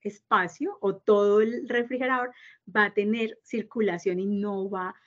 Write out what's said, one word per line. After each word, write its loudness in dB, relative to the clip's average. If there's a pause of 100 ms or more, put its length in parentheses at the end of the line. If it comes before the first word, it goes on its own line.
espacio -2
o 0
todo 4
el -2
refrigerador -2 (420)
va 4
a -4
tener 0
circulación -2
y -2
no -4
va -8 (120)